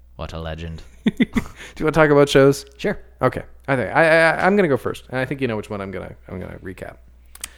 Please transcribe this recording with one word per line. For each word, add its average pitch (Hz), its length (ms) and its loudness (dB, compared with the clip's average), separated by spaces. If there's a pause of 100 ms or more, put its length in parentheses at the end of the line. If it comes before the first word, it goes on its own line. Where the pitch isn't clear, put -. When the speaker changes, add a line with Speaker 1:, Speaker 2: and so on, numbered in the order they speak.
(160)
Speaker 1:
What - 180 -10
a 82 60 -10
legend. 80 420 -10 (120)
Speaker 2:
<laughs> - 100 -8
Do - 80 -2 (120)
you - 640 -8
wanna 156 60 0
talk 156 180 6
about 143 180 6
shows? 139 380 4 (100)
Speaker 1:
Sure. - 220 -4 (240)
Speaker 2:
Okay. 127 200 0 (240)
I 135 100 0
think 107 200 -4
I, 160 80 4 (260)
I, 151 160 0
I'm 196 100 2
gonna 185 120 4
go 135 80 2
first, - 320 -6
and 127 100 -6
I 131 60 -2
think 135 160 -6
you 131 80 -2
know 110 80 -4
which 104 140 -8
one 101 100 -8
I'm 98 100 -10
gonna, 87 240 -12 (140)
I'm 92 100 -10
gonna 85 200 -12
recap. - 380 -14 (600)